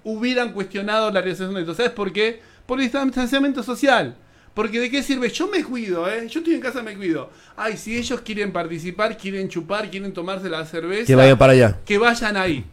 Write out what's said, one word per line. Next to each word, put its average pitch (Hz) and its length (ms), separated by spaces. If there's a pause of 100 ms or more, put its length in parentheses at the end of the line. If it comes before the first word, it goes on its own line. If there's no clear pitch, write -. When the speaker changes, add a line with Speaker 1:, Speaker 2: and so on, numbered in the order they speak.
Speaker 1:
hubieran 233 500
cuestionado 208 560
la 196 100
realización 185 320
de 196 80
esto. 165 140
¿Sabes 240 180
por 202 220
qué? 220 260 (240)
Por 262 160
el 247 100
distanciamiento 269 720
social. 226 540 (380)
Porque 220 240
¿de 240 100
qué 269 140
sirve? 254 280
Yo 339 180
me 392 160
cuido, 190 440
¿eh? 226 200
Yo 311 100
estoy 330 160
en 262 60
casa, 247 200
me 214 160
cuido. 160 320 (280)
Ay, 214 200
si 226 220
ellos 240 220
quieren 208 320
participar, 175 680
quieren 190 300
chupar, 185 420
quieren 196 220
tomarse 190 360
la 160 160
cerveza, 170 440
Speaker 2:
Que 131 80
vayan 131 200
para 131 180
allá. 117 300
Speaker 1:
que 202 140
vayan 226 380
ahí. 170 360